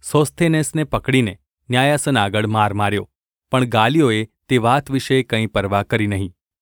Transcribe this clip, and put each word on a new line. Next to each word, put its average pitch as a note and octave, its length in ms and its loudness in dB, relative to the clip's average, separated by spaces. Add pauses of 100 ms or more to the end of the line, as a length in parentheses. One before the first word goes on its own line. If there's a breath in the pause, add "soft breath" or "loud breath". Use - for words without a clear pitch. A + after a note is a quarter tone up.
(120)
સોસ્થેનેસને D#3 720 0
પકડીને B2 560 0 (300)
ન્યાયાસન C#3 480 0
આગળ G#2 300 0
માર G#2+ 260 0
માર્યો, G2+ 360 -2 (420)
પણ B2+ 140 2
ગાલિયોએ A#2 640 2 (220)
તે C3 80 4
વાત B2+ 340 0
વિશે C3 320 0
કંઈ A2+ 220 -2
પરવા G2+ 380 -2
કરી G#2+ 240 -2
નહીં. G2 280 -6 (260)